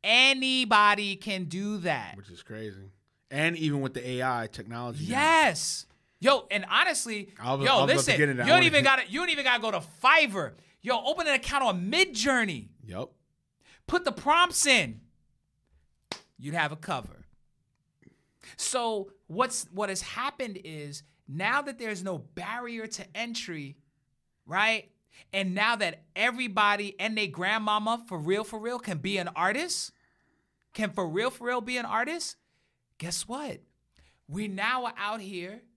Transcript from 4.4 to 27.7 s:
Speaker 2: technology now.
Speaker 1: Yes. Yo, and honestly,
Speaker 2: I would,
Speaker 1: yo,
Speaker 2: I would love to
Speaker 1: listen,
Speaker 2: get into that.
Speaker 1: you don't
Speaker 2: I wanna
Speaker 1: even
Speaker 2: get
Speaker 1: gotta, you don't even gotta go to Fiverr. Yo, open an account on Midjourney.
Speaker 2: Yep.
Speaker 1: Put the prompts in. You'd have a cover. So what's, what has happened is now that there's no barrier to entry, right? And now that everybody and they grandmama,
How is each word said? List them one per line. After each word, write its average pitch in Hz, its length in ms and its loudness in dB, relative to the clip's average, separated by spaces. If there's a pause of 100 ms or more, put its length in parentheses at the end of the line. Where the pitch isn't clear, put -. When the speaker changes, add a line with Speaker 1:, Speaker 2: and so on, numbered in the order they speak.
Speaker 2:
technology 120 540 -10
now. 190 60 -6
Speaker 1:
Yes. 285 760 2 (320)
Yo, 262 320 4
and 196 200 -2
honestly, 226 720 0
Speaker 2:
I 123 140 0
would, 139 120 0
Speaker 1:
yo, 127 60 6
Speaker 2:
I - 20 6
would 131 60 8
love 139 100 6
to 131 60 6
Speaker 1:
listen, - 200 4
Speaker 2:
get 147 120 6
into 123 140 0
that. - 40 2
Speaker 1:
you - 20 2
don't 330 80 10
Speaker 2:
I - 20 8
wanna 349 80 8
Speaker 1:
even 302 180 6
Speaker 2:
get 269 120 8
Speaker 1:
gotta, 233 140 -4
you 269 100 -2
don't 349 100 0
even 285 140 -2
gotta 240 180 2
go 220 80 0
to 175 120 -2 (200)
Fiverr. 240 500 4 (300)
Yo, 233 220 0
open 311 220 0
an 285 80 2
account 262 300 0
on 185 260 0
Midjourney. 240 760 0 (160)
Speaker 2:
Yep. 101 260 -10 (760)
Speaker 1:
Put 349 180 0
the 269 80 0
prompts 339 540 2
in. 160 340 2 (1400)
You'd 143 160 -10
have 151 180 0
a 156 40 -10
cover. 143 480 -8 (1300)
So 220 560 -4 (140)
what's, 240 460 -2
what 202 160 -2
has 190 140 -4
happened 247 600 -8
is 147 380 -12 (260)
now 208 340 0
that 269 160 -8
there's 214 240 -6
no 185 160 -6
barrier 226 680 -10
to 214 300 -12
entry, 175 600 -8 (680)
right? 208 440 0 (420)
And 190 220 -2
now 220 220 2
that 180 260 -4 (140)
everybody 208 840 0
and 214 180 -4
they 214 100 -2
grandmama, 214 840 -2